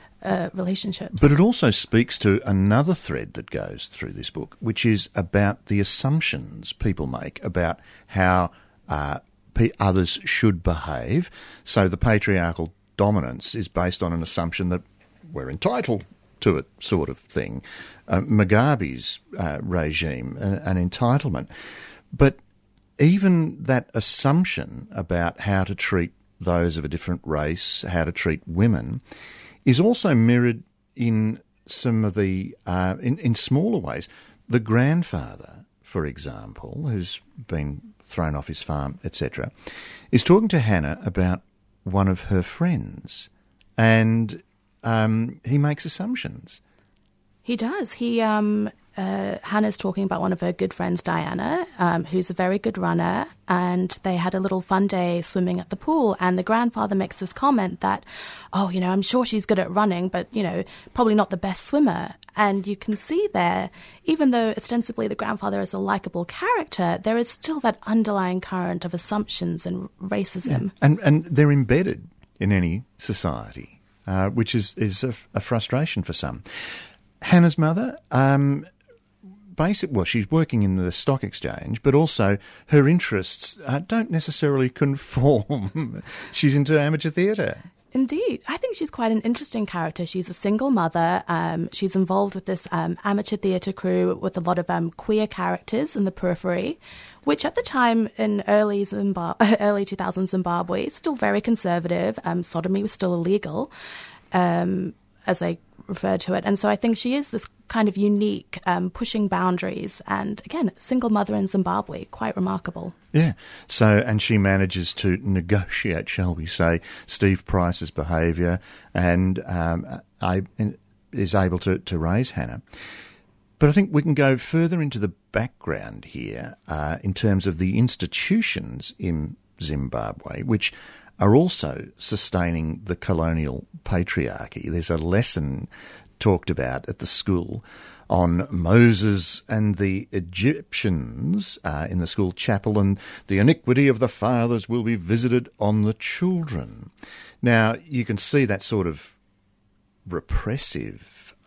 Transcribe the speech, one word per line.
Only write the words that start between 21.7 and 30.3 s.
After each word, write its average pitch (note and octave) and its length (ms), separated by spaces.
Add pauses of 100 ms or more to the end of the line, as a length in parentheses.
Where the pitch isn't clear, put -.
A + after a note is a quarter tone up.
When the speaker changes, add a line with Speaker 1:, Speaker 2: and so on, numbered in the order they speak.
Speaker 2:
But C3+ 260 (640)
even F3 640
that B2+ 300
assumption - 1000
about E2+ 500
how G2 220
to F#2+ 120
treat F2 360 (280)
those F2 380
of D2+ 80
a - 40
different E2+ 340
race, D2+ 640
how F2 160
to D#2+ 80
treat D#2+ 360
women, F2 540 (640)
is B2+ 140
also G3+ 360
mirrored A#2+ 480 (320)